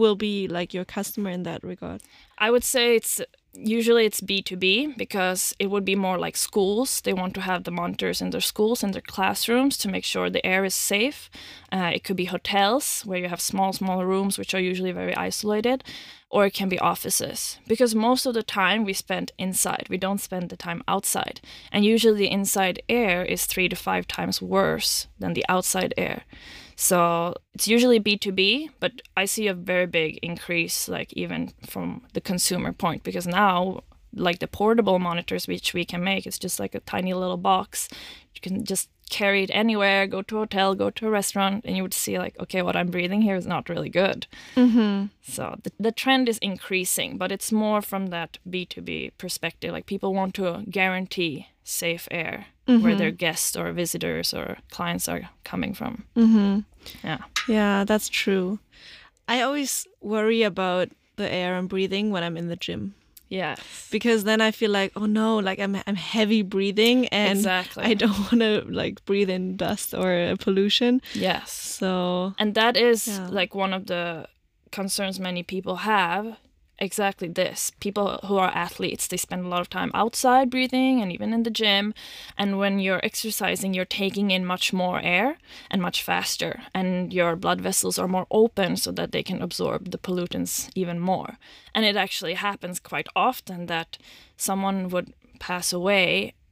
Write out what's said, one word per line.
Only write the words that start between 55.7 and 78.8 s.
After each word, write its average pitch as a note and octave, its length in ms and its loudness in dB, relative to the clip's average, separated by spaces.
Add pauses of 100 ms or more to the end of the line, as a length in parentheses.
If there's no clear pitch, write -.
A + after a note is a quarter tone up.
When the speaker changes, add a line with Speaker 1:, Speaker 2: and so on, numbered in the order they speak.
Speaker 2:
from. - 320 -8 (100)
Speaker 1:
Mm-hmm. G#3+ 440 6 (440)
Speaker 2:
Yeah. D#3+ 160 -6 (300)
Speaker 1:
Yeah, G3+ 360 2
that's G#3+ 260 0
true. F#3+ 480 0 (680)
I A#3+ 140 0
always C#4 460 0 (160)
worry A3 400 2
about F3+ 480 0 (260)
the G3+ 160 -4
air F3+ 240 -2
I'm F#3 100 -2
breathing F#3+ 440 0
when F#3 120 0
I'm E3+ 140 -4
in E3+ 120 -6
the E3+ 80 -4
gym. F3+ 380 -6 (360)
Speaker 2:
Yes. - 600 -6
Speaker 1:
Because A3 340 2
then A3 180 4
I A3 80 4
feel G#3+ 200 0
like, G3 260 2
"Oh G#3 100 -2
no, A3 320 4
like, F#3+ 200 0
I'm, G3 180 0 (100)
I'm G3+ 100 -2
heavy G#3+ 460 2
breathing G3+ 640 4
and G3+ 300 2
Speaker 2:
Exactly. F#3 460 0
Speaker 1:
I A3 100 4
don't G#3 240 2
<laughs> G3 140 0
wanna, A3+ 340 4
like, - 400 -4
breathe G3 240 2
in F#3 260 -2
dust G3 380 -4
or F3+ 440 2
pollution." G#3 640 4 (140)
Speaker 2:
Yes. F#3 380 -2
Speaker 1:
So F#3 840 -2
Speaker 2:
And G#3 160 0
that A3+ 220 4
is, A#3 320 4
Speaker 1:
Yeah. F#3+ 220 -6
Speaker 2:
like, F#3 240 0
one F#3+ 180 0
of F#3+ 140 -6
the F3 420 -4 (440)
concerns F#3+ 460 -4
many F3+ 240 -4
people F#3 340 -4
have. G3+ 600 0 (440)
Exactly G3 460 -2
this. - 540 -2
People G3+ 460 -2
who G3 100 2
are F#3 180 4
athletes, - 540 -4